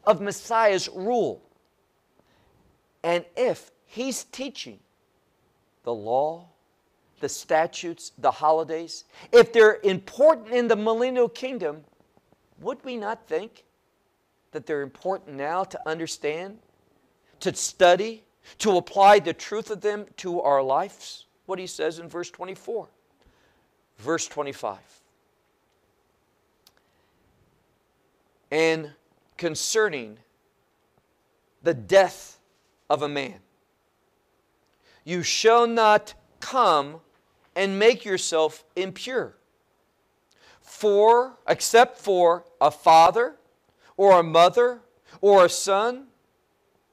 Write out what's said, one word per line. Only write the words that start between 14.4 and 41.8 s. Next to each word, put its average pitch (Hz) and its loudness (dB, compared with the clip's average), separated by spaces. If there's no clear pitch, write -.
that 151 -12
they're 147 -6
important 151 -10
now 160 -6
to - -14
understand 165 -10
to 185 -6
study, 202 0
to 202 0
apply 196 4
the 160 -6
truth - -10
of 196 -10
them 208 -6
to 175 -6
our 139 2
lives? 147 -6
What 185 -8
he 180 -12
says 160 -8
in 170 -18
verse 175 -12
twenty-four. 185 -12
Verse 151 -6
twenty-five. 131 -12
"And 156 -2
concerning 151 -6
the 160 -2
death 170 0
of 147 -2
a 147 -6
man, 131 -10
you 170 -8
shall 233 2
not 220 0
come 165 0
and 196 -4
make 226 2
yourself 165 -4
impure. 190 -8
For, 226 0
except - 2